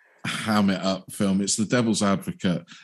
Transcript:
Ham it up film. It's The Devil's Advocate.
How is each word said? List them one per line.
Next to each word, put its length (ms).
Ham 440
it 120
up 300
film. 280
It's 160
The 80
Devil's 380
Advocate. 640